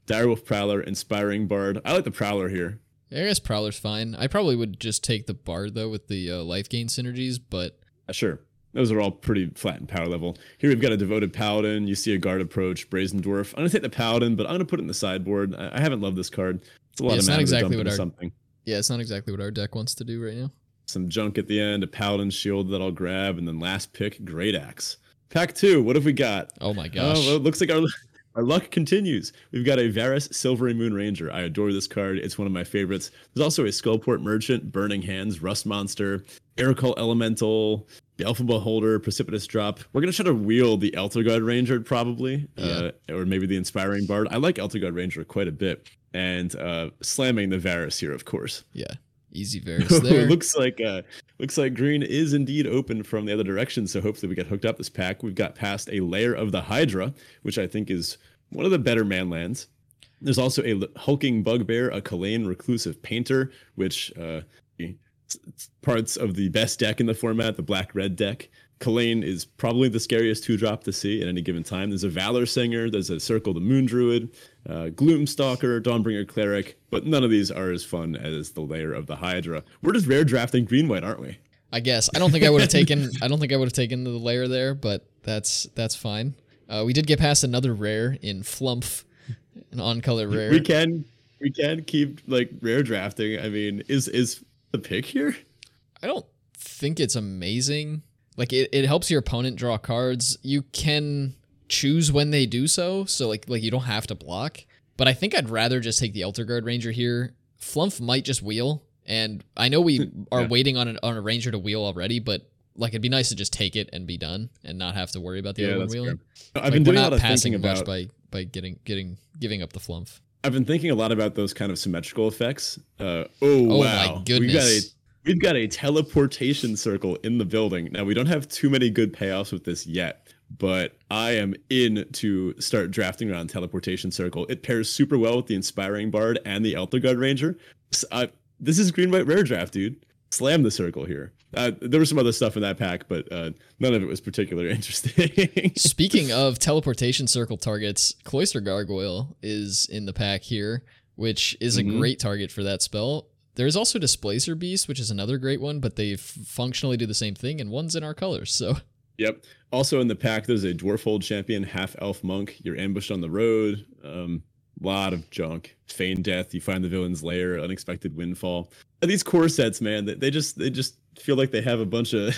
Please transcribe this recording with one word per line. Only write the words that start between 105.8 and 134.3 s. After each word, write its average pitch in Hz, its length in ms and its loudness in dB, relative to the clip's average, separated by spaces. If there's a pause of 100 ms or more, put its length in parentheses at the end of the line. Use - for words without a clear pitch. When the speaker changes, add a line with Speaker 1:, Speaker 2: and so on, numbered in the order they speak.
Speaker 2:
just 113 180 0
take 113 140 -2
the 104 80 -4
Elterguard 113 440 -4
Ranger 117 260 -2
here. 120 420 0 (260)
Flumph 180 400 -2
might 123 240 0
just 135 180 -2
wheel, 117 420 -2 (220)
and 110 380 -4 (140)
I 120 100 4
know 143 140 4
we 147 280 4 (120)
Speaker 1:
<laughs> 98 100 -8
Speaker 2:
are 123 120 2
Speaker 1:
Yeah. 117 40 0
Speaker 2:
waiting 127 300 4
on 123 100 0
an, 113 160 -6
on 117 140 -2
a 107 40 -6
Ranger 113 300 -2
to 110 80 -2
wheel 104 240 -2
already, 101 360 -2
but, 107 300 -4 (280)
like, 117 160 -2
it'd 113 80 -4
be 120 80 0
nice 131 200 2
to 110 60 -4
just 98 160 -4
take 98 240 0
it 104 160 -4
and 90 160 -10
be 139 100 -6
done 101 320 -8 (140)
and 80 140 -12
not 90 180 -6
have 92 160 -6
to 92 80 -8
worry 90 200 -6
about 98 160 -6
the 104 80 -2
Speaker 1:
Yeah, 101 60 0
Speaker 2:
other 98 100 0
one 92 80 -2
Speaker 1:
that's 110 60 -6
Speaker 2:
wheeling. 123 240 -4 (360)
Speaker 1:
fair. - 100 -4
I've - 0 -
Speaker 2:
Like, 139 100 4
Speaker 1:
been 151 100 8
Speaker 2:
we're - 20 10
Speaker 1:
doing 175 120 10
a 135 40 8
Speaker 2:
not 135 100 4
Speaker 1:
lot - 20 2
of 127 80 4
Speaker 2:
passing 113 300 4
Speaker 1:
thinking 101 180 2
Speaker 2:
much 95 100 2
Speaker 1:
about 90 80 -2
Speaker 2:
by, 92 200 -4 (240)
by 95 140 -6
getting, 92 400 -10
getting, 95 320 -6 (220)
giving 107 220 -4
up 82 120 -10
the 104 60 -10
Flumph. - 400 -12 (240)
Speaker 1:
I've 127 100 2
been 131 120 2
thinking 156 240 2
a 139 60 4
lot 110 160 2
about 107 240 2
those 101 180 -2
kind 101 180 -4
of 87 60 -4
symmetrical 92 520 -2
effects. - 500 -4 (200)
Uh, - 40 -6
oh, 87 240 -4 (140)
Speaker 2:
Oh 139 260 8
my 107 80 6
Speaker 1:
wow. 98 400 4
We've 92 100 -6
got 123 120 4
a, - 20 6
Speaker 2:
goodness. 120 560 4 (300)
Speaker 1:
we've 175 160 4
got 175 140 4
a 113 120 2
teleportation 139 1080 2
circle 98 420 0
in 113 200 0
the 110 80 2
building. 92 460 0
Now, 101 120 -4
we 101 100 2
don't 120 120 2
have 151 240 0
too - 200 2
many 127 200 4
good 107 240 2
payoffs 98 400 -2
with 90 120 -6
this 85 200 -6
yet, 82 480 -6 (240)
but 92 360 0 (180)
I 113 200 0
am 101 220 2 (160)
in 117 440 4
to 95 460 -2
start 95 320 0
drafting 101 400 -2
around 85 180 -4
teleportation 92 640 -6
circle. 87 360 -4